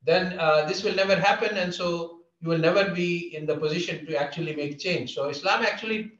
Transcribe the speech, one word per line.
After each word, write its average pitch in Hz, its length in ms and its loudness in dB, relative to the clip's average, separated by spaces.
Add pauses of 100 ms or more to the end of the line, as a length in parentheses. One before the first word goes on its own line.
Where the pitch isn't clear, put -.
then, 180 340 2
uh, 156 280 4
this - 160 -2
will 190 120 0
never 196 220 4
happen, 202 400 2
and 180 180 -2
so 170 460 -4 (200)
you 165 80 -6
will 165 100 2
never 185 320 4
be 175 460 -2
in 151 100 -8
the 151 100 0
position 156 500 -4
to 123 100 -4
actually 151 380 -2
make 143 240 -6
change. - 360 -2
So 143 140 -2
Islam 190 360 2
actually 220 560 -2